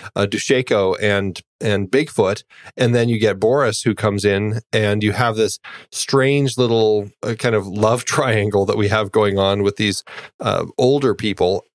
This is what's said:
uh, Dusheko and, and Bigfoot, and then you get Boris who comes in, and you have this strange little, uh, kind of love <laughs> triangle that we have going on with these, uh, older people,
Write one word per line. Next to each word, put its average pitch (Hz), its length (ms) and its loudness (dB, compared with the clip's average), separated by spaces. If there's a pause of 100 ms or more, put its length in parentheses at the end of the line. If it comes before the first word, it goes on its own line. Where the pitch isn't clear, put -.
(160)
uh, 101 80 2
Dusheko 107 800 0
and, 101 400 -2 (180)
and 101 300 -2
Bigfoot, 117 520 0 (340)
and 120 180 2
then 117 140 2
you 113 120 0
get 101 180 2
Boris 117 440 0
who 110 120 0
comes 101 300 -2
in, 104 360 0 (120)
and 107 300 0
you 104 100 0
have 113 240 0
this 110 220 0 (340)
strange 139 640 0
little, 110 540 2 (120)
uh, 117 120 -4
kind 117 200 -2
of 98 140 0
love 107 360 0
<laughs> - 20 -10
triangle 104 580 0
that 107 140 0
we 104 100 2
have 107 240 0
going 104 260 2
on 98 240 0
with 98 140 0
these, 101 260 -2 (380)
uh, 113 240 -2 (120)
older 131 380 2
people, 95 500 -2 (100)